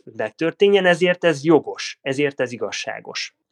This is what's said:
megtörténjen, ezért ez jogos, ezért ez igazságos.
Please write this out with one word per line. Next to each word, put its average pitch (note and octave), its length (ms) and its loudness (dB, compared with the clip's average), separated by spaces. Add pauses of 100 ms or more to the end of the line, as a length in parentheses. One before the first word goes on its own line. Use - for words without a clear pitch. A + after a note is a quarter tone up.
(160)
megtörténjen, E3 720 0
ezért F3 380 2
ez D3+ 200 0
jogos, D3 580 0
ezért C#3 400 -4
ez B2 100 -2
igazságos. G#2+ 840 -10 (160)